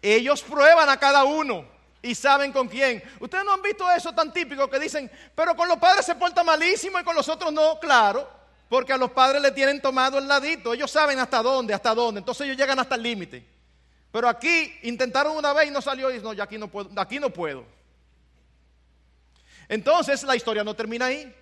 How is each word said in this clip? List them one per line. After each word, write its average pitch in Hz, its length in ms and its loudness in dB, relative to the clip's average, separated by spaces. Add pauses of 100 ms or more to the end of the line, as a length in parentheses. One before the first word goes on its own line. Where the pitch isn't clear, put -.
Ellos 226 400 2
prueban 302 480 6
a 269 80 4
cada 277 280 6
uno 277 400 -2 (360)
y 240 140 -4
saben 277 360 2
con 262 180 -2
quién. 240 340 -2 (180)
Ustedes 370 240 -4
no 403 80 2
han 381 80 -2
visto 403 300 -2
eso 339 220 0
tan 330 200 -2
típico 285 360 -4
que 269 100 -4
dicen, 285 300 -8 (260)
"Pero 330 200 0
con 339 140 -2
los 339 80 2
padres 381 280 4
se 339 100 -2
porta 349 280 0
malísimo 359 560 0
y 349 40 -8
con 339 120 -2
los 294 140 -2
otros 320 240 -4
no". 311 260 2
Claro, 254 500 2 (400)
porque 254 240 0
a 262 40 0
los 254 140 -2
padres 269 300 2
le 277 100 4
tienen 277 300 0
tomado 262 360 0
el 277 100 -4
ladito. 277 460 -2
Ellos 277 160 -6
saben 294 300 0
hasta 254 240 0
dónde, 247 300 -2
hasta 220 200 -2
dónde. 226 260 -2
Entonces 247 260 -8
ellos 262 120 -6
llegan 269 220 0
hasta 262 160 -2
el 233 80 -6
límite. 180 500 -10 (580)
Pero 233 180 0
aquí 311 420 -2 (120)
intentaron 262 520 -2
una 294 180 0
vez 302 160 2
y - 20 -10
no 285 100 -4
salió 262 280 -4
y 254 40 -4
dice, 220 100 -10
"No, 220 100 -10
ya 202 100 -6
aquí 208 140 -12
no 214 100 -10
puedo, 202 300 -12
aquí 202 220 -4
no 269 120 -4
puedo". 147 340 -8 (2000)
Entonces 277 560 0
la 269 120 0
historia 220 280 -2
no 214 120 -6
termina 233 320 -4
ahí. 277 340 -8